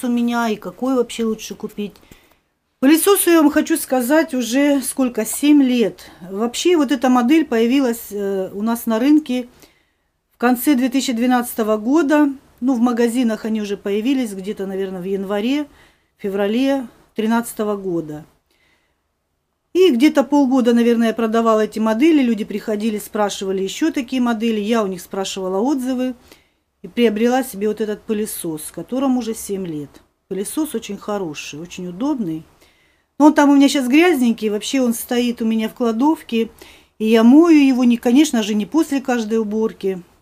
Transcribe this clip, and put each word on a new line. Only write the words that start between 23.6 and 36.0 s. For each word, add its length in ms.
ещё 300
такие 300
модели. 380
Я 220
у 40
них 160
спрашивала 560
отзывы. 560
И 60
приобрела 560
себе 240
вот 120
этот 220
пылесос, 680
которому 480
уже 140
семь 320
лет. 360
Пылесос 480
очень 220
хороший, 640
очень 260
удобный. 560
Но 80
он 80
там 160
у 40
меня 140
щас 180
грязненький. 600
Вообще 320
он 120
стоит 480
у 40
меня 240
в 60
кладовке. 760